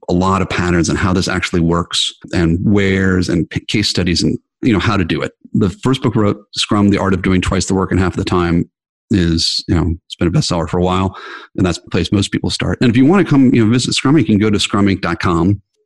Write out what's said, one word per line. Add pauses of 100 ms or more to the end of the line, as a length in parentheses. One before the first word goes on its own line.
(100)
a
lot
of
patterns
and
how
this
actually
works (220)
and
wheres
and
p-,
case
studies
and, (220)
you
know,
how
to
do
it. (220)
The
first
book
I
wrote,
Scrum:
The
Art
of
Doing
Twice
the
Work
in
Half
the
Time, (400)
is,
you
know, (120)
it's
been
a
bestseller
for
a
while, (400)
and
that's
the
place
most
people
start.
And
if
you
want
to
come,
you
know,
visit
Scrum
Inc,
you
can
go
to
scrum
inc
dot
com, (260)